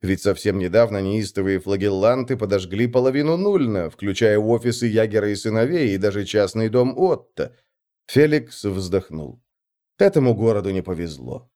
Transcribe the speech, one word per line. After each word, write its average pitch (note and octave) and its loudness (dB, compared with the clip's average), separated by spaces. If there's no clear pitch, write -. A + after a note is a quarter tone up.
Ведь F#2+ -2
совсем G2+ 0
недавно G2+ 2
неистовые G2 -2
флагелланты G2+ 0
подожгли G2 -2
половину C3 0
Нульна, C3+ -2
включая G#2+ 0
офисы A#2 0
Ягера G#2+ 2
и G#2 -2
сыновей A2+ 0
и F#2+ -2
даже G2+ -2
частный G#2+ 0
дом B2 0
Отто. D#3+ -2
Феликс D3 2
вздохнул. F#2 -4
Этому D#3 4
городу G#2 0
не F#2+ -2
повезло. D#2+ -8